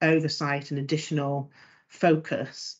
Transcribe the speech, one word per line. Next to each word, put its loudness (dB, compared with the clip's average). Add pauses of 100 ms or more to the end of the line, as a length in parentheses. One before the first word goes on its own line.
oversight 0
and -2
additional -2 (380)
focus, 0